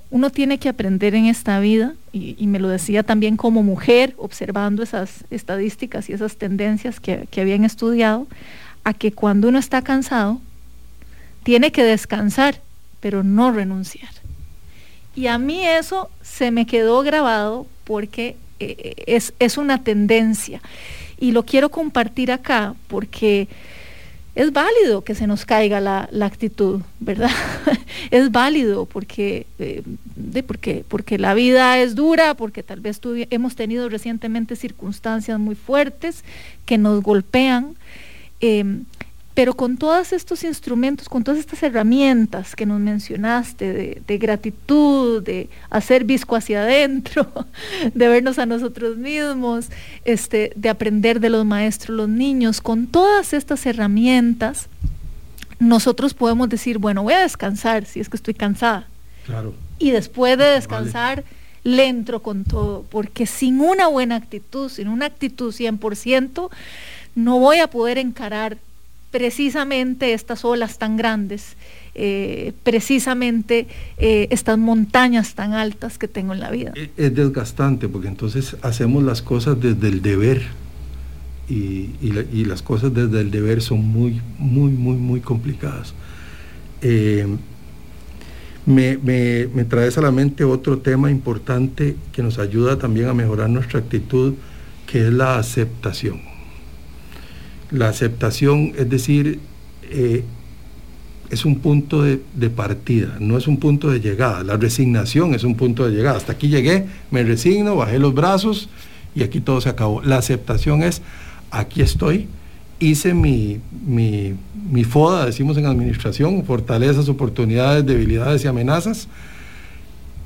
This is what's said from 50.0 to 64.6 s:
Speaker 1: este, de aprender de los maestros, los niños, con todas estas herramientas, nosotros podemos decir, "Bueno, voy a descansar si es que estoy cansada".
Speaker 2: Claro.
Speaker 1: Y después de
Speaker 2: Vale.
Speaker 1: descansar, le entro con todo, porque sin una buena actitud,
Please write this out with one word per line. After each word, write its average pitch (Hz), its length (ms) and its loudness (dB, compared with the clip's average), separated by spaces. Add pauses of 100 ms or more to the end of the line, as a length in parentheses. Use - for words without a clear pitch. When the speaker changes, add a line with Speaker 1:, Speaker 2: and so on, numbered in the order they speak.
Speaker 1:
este, 214 500 0
de 208 140 -2
aprender 214 500 2
de 226 120 2
los 220 120 2
maestros, 214 540 -2
los 214 100 0
niños, 240 540 2
con 226 240 0
todas 381 480 4
estas 285 320 -2
herramientas, 233 1040 2 (880)
nosotros 240 560 4
podemos 233 360 2
decir, 226 300 -2
"Bueno, 202 240 0
voy 240 100 4
a 370 80 6
descansar 214 640 -2
si - 160 -10
es 208 80 -10
que 226 80 -8
estoy 220 160 -6
cansada". 208 540 -2 (380)
Speaker 2:
Claro. 110 280 -8 (260)
Speaker 1:
Y 285 120 2
después 247 460 2
de 269 60 4
Speaker 2:
Vale. 285 120 6
Speaker 1:
descansar, 240 680 -4 (400)
le 254 240 4
entro 233 340 -4
con 202 220 -6
todo, 202 460 -2
porque 220 360 -4
sin 262 360 2
una 370 260 4
buena 254 300 0
actitud, 247 520 -10